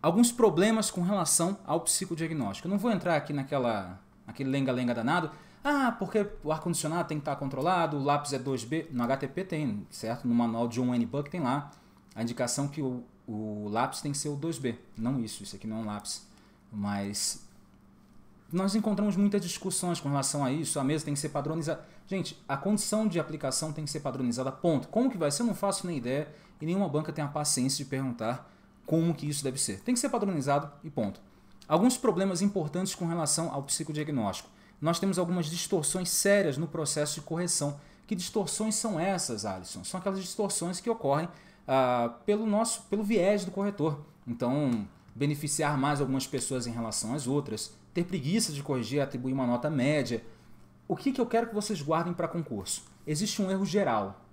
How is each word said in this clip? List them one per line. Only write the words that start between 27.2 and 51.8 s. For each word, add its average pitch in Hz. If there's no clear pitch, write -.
a 139
paciência 143
de -
perguntar 131
como 165
que 147
isso 143
deve 131
ser. -
Tem 247
que 240
ser 285
padronizado 156
e 160
ponto. 104
Alguns 196
problemas 190
importantes 196
com 175
relação 165
ao 139
psicodiagnóstico. 147
Nós 165
temos 190
algumas 175
distorções 175
sérias 196
no 165
processo 151
de -
correção. 160
Que 220
distorções 214
são 208
essas, 170
Alisson? 95
São -
aquelas 190
distorções 180
que 233
ocorrem, 165
ah, 123
pelo 214
nosso, 214
pelo 208
viés 202
do 185
corretor. 160
Então, 120
beneficiar 147
mais 143
algumas 135
pessoas 127
em 120
relação 113
às 139
outras, 139
ter 175
preguiça 170
de 143
corrigir 127
e 143
atribuir 131
uma 135
nota 120
média. 135
O 185
que -
que 262
eu 233
quero 233
que 214
vocês 202
guardem 165